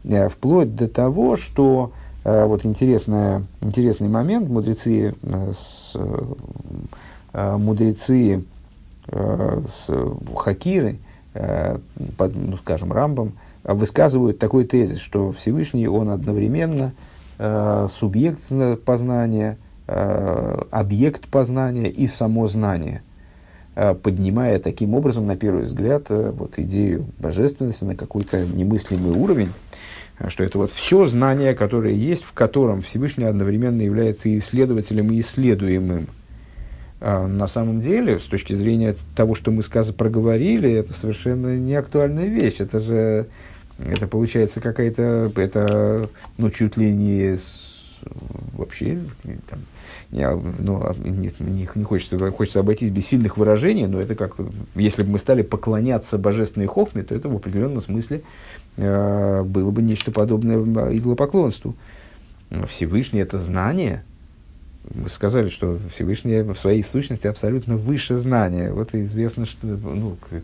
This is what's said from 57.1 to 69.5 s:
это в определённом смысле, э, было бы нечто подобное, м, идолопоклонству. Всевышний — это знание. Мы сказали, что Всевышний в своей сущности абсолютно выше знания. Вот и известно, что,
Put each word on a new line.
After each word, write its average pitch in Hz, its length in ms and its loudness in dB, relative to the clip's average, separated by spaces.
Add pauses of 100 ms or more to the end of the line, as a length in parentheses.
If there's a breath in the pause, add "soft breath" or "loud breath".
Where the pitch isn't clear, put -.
это 147 120 -4
в 131 60 -2
определённом 101 480 -2
смысле, 113 400 -4 (540 loud breath)
э, 101 680 0
было 95 300 0
бы 113 100 2
нечто 110 300 0
подобное, 110 440 2
м, 113 380 0
идолопоклонству. 123 800 0 (920 loud breath)
Всевышний — 104 540 0
это 95 160 -4
знание. 95 640 -2 (920)
Мы - 140 -6
сказали, 107 400 0
что 87 300 -4 (160)
Всевышний 110 480 0
в 107 140 -6
своей 101 260 2
сущности 131 460 -4
абсолютно 110 480 -2
выше 123 400 -2
знания. 101 560 0
Вот 107 220 -4
и 107 80 -2
известно, 110 440 -2
что, - 200 -10